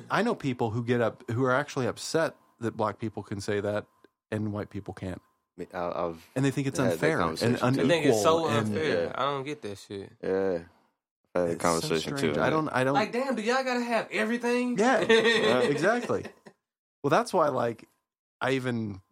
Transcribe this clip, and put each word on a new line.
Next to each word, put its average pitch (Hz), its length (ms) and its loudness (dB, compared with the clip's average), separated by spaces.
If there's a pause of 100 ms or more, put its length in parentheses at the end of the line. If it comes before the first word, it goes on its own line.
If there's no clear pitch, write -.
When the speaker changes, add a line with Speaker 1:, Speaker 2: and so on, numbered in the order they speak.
Speaker 1:
I 156 120 2
know 233 120 2
people 123 360 0
who 120 140 -2
get 120 160 2
up, 107 300 0
who 123 140 0
are 127 100 4
actually 135 320 0
upset - 480 -2 (260)
that 113 160 -4
black 107 220 0
people 107 240 -8
can 101 180 -8
say 104 200 -2
that 104 260 -2 (440)
and 107 220 -4
white 104 180 -8
people - 240 -10
can't. 92 260 -8 (360)
Speaker 2:
Me, 87 180 -10
I, 87 320 -4
I've 82 180 -8 (120)
Speaker 1:
And 131 80 0
they 139 60 4
think 135 180 -2
it's 127 100 -4
Speaker 2:
had 127 100 2
that 87 40 2
Speaker 1:
unfair 87 280 0
and 82 180 0
Speaker 2:
conversation, 120 360 2
too. - 80 2
Speaker 3:
I - 60 2
think 160 180 4
it's 113 160 4
so - 240 4
Speaker 1:
unequal 113 120 0
and 107 80 0 (100)
Speaker 3:
unfair. 120 280 0
Speaker 2:
Yeah. - 100 -4
Speaker 3:
I - 80 -2
don't 135 220 -2
get 147 180 -8
that 104 160 -10
shit. 98 340 -12 (100)
Speaker 2:
Yeah. 95 360 0 (760)
I 90 60 0
had 87 80 2
a 85 40 0
Speaker 1:
It's 80 100 -4
so 87 60 2
Speaker 2:
conversation, 80 480 0
Speaker 1:
strange. 76 200 0
Speaker 2:
too. 76 60 0
Speaker 1:
I 120 80 2
don't, 156 180 0
I 131 160 0
don't 135 100 2
Speaker 3:
Like, 190 180 0
damn, 254 220 -2
do 214 80 -4
y'all 254 220 0
gotta 247 180 -2
have 233 300 -2
everything? 240 680 -2
Speaker 1:
Yeah. 226 220 4
Speaker 3:
<laughs> 175 80 -2
Speaker 2:
Yeah. 220 520 4
Speaker 1:
Exactly. 175 640 0 (800)
Well, 143 80 0
that's 208 220 2
why, 165 160 4
like, 120 400 -2 (520)
I 127 120 0
even 117 480 -2 (120)